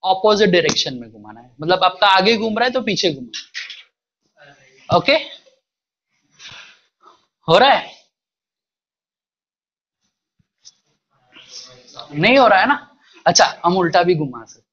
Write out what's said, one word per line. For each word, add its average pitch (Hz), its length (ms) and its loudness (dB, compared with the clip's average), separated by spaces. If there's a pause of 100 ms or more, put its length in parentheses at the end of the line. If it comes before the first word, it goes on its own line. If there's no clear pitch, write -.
opposite 196 460 2
direction 165 440 -2
में 120 180 -16
घुमाना 107 280 -20
है, - 120 -20 (100)
मतलब 180 220 0
आपका 185 260 0
आगे 190 280 2
घूम 220 200 -4
रहा 233 100 0
है 254 60 -4
तो 254 80 -4
पीछे 196 320 -4
घुमाना 127 260 -14 (1000)
है। - 560 -6
ओके, 269 160 2 (2250)
हो 165 100 2
रहा 254 120 4
है? 214 220 -2 (4000)
नहीं 202 240 2
हो 254 100 6
रहा 196 120 4
है 208 80 0
ना? - 300 -6 (280)
अच्छा, 170 200 4 (200)
हम 180 120 0
उल्टा 175 260 0
भी 175 120 2
घुमा 127 280 -8
सकते - 140 -20
हैं। - 40 -20 (120)